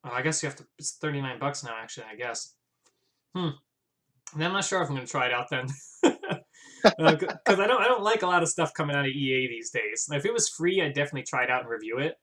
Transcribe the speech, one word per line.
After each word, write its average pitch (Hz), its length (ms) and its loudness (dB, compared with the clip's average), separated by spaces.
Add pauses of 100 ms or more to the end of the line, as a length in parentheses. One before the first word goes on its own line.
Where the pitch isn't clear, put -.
Oh, 123 80 -10
I 123 100 -2
guess 156 200 0
you 156 80 -4
have - 80 -10
to, - 100 -20 (120)
it's - 180 -8
thirty-nine 139 420 -4
bucks 139 240 -4
now, 117 120 -8
actually, 113 320 -10
I 107 80 -16
guess. 117 400 -8 (800)
Hmm. 175 140 0 (840)
And 151 100 -2
I'm 185 100 0
not 196 100 0
sure 185 180 0
if 143 80 0
I'm 139 60 -2
gonna 127 120 -6
try 127 200 0
it 123 60 2
out 123 160 -2
then. 127 180 -2 (360)
<laughs> - 420 2 (520)
Uh, 160 180 6
c-, 185 120 -4 (180)
'cause 196 140 6
I 202 80 2
don't, 247 120 4
I 214 80 4
don't 240 140 4
like 214 220 2
a 185 40 2
lot 175 140 4
of 156 80 0
stuff - 240 0
coming 147 220 -2
out 139 100 2
of 135 60 0
E 135 220 0
A 131 140 2
these 117 220 -8
days. 110 400 -4
Now, 147 80 -2
if 143 80 -2
it 226 80 2
was 233 160 0
free, 180 320 2
I'd 143 140 -2
definitely 143 340 -2
try 127 140 0
it 127 80 0
out 127 100 2
and 117 80 -10
review 113 300 -4
it - 220 -2